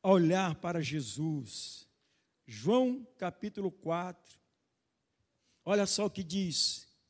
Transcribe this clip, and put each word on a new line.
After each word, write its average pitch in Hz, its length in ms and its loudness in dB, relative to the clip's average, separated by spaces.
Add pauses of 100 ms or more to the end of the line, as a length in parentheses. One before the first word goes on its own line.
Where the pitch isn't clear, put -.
a 190 100 4
olhar 180 440 4
para 170 240 -4
Jesus. 143 1080 -6 (580)
João 240 600 0 (120)
capítulo 190 540 -6
quatro. - 680 -6 (1300)
Olha 202 220 4
só 202 180 0
o 196 40 0
que 196 140 -8
diz. 175 640 -2 (220)